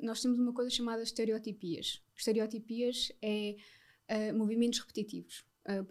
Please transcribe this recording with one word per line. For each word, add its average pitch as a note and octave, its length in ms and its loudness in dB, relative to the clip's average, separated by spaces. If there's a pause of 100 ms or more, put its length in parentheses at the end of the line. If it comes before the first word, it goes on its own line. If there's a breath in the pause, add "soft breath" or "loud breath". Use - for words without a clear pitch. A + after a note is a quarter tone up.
nós A3+ 180 -2
temos B3 200 4
uma A#3+ 120 4
coisa B3 180 -2
chamada A#3 340 0
estereotipias. A3 1000 -2 (120)
Estereotipias A3+ 1000 0 (100)
é, G#3 340 0 (520 soft breath)
eh, G#3+ 240 0
movimentos A3+ 480 4
repetitivos. - 640 -6 (200)
Ah, G3 260 0